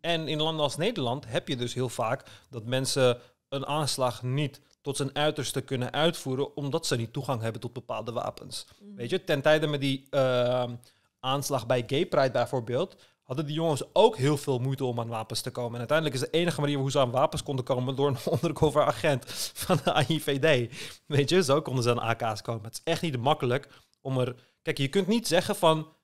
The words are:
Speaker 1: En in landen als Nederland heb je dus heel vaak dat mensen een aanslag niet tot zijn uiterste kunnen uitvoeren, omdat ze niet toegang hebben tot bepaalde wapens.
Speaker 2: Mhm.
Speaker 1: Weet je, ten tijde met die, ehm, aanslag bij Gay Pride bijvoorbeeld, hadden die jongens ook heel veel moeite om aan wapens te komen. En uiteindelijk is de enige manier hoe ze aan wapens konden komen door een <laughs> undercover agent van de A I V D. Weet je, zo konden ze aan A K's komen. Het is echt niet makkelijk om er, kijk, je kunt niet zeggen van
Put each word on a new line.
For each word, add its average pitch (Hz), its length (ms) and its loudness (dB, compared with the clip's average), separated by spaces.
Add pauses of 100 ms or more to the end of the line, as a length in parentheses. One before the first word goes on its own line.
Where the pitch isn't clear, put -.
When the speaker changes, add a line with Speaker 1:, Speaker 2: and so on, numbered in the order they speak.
Speaker 1:
En 160 280 -2
in 156 120 -2
landen 156 240 0
als 139 120 -2
Nederland 147 520 -2
heb 135 200 -4
je 139 80 -2
dus 120 180 -6
heel 127 140 -2
vaak 117 360 -4 (260)
dat 117 140 -12
mensen 127 540 2 (300)
een 135 180 -6
aanslag 135 560 -2
niet 135 380 -4 (200)
tot 139 160 -6
zijn 135 200 -4
uiterste 147 440 -2
kunnen - 320 -6
uitvoeren, 151 640 -2
omdat 143 300 -4
ze 135 100 0
niet 113 160 -4
toegang 131 300 -4
hebben 113 180 -6
tot - 120 -10
bepaalde 113 400 -8
wapens. - 540 -8 (140)
Speaker 2:
Mhm. 202 140 -20
Speaker 1:
Weet 120 160 -8
je, 180 140 -2
ten 143 180 0
tijde 156 240 6
met 147 140 2
die, 135 300 0
ehm, 123 640 2 (460)
aanslag 135 460 -2
bij 123 200 -2
Gay 143 200 0
Pride 135 240 2
bijvoorbeeld, 123 680 -2 (260)
hadden 139 240 -6
die 147 80 -8
jongens 160 280 0 (100)
ook 220 240 8
heel 143 200 2
veel 139 220 -2
moeite 135 260 -2
om 120 160 -2
aan 117 80 -6
wapens 113 320 -6
te 127 100 -6
komen. 120 220 -6
En 120 60 -10
uiteindelijk 147 440 0
is - 80 -6
de 160 80 2
enige 170 220 0
manier 143 180 0
hoe 135 120 -2
ze 143 80 2
aan 127 120 4
wapens 135 320 2
konden 131 220 -4
komen 127 320 0
door 139 120 4
een 131 240 0
<laughs> - 0 -
undercover 151 520 4
agent 143 400 2 (300)
van - 300 0
de - 120 2
A 143 120 4
I 160 120 2
V 139 180 0 (300)
D. - 60 -14 (320)
Weet 143 220 2
je, 180 140 4
zo 139 200 4
konden 127 200 -2
ze 120 80 4
aan 120 100 2
A 113 140 0
K's 110 280 -4
komen. 113 220 -6
Het 113 100 -12
is - 180 -4
echt 160 100 -2
niet 147 180 -4
makkelijk 131 480 0 (320)
om 135 200 -4
er, 123 140 -2 (280)
kijk, - 160 -4
je 139 100 0
kunt 196 180 0
niet 220 220 0
zeggen 180 280 2
van 160 320 2 (160)